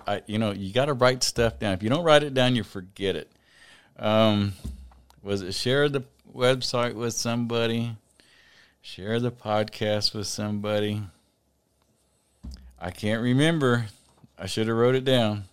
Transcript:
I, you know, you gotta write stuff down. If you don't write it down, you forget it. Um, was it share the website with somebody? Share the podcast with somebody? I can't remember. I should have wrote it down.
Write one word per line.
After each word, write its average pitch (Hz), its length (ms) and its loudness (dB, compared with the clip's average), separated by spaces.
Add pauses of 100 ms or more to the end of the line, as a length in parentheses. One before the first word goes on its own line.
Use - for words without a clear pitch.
I, 104 200 -2
you 107 140 -2
know, 110 120 0
you 95 220 -6
gotta 139 200 2
write 127 300 4
stuff - 360 0
down. 104 140 0
If 92 100 -4
you 107 60 0
don't 156 140 0
write 151 200 8
it 143 100 -6
down, 127 240 2
you 107 60 -2
forget 95 520 -4
it. 76 160 -10 (640)
Um, 107 560 4 (680)
was 98 200 -4
it 90 120 -8
share 139 340 0
the 139 160 -4 (320)
website 123 600 0
with 117 180 -4
somebody? 117 800 -2 (840)
Share 107 400 -4
the 120 100 -2
podcast 107 840 -2
with 104 140 -6
somebody? 104 760 -2 (1700)
I 87 140 -10
can't 107 300 -2
remember. 127 640 2 (520)
I - 100 -10
should 110 200 -2
have 113 80 0
wrote 120 200 4
it 131 100 -2
down. 107 460 2